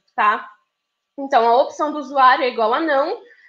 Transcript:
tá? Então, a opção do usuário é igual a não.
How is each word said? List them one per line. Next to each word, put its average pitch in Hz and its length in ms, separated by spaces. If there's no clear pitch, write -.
tá? 214 340
Então, 262 300
a 233 140
opção 294 300
do 302 80
usuário 269 440
é 247 60
igual 226 240
a 277 60
não. 320 420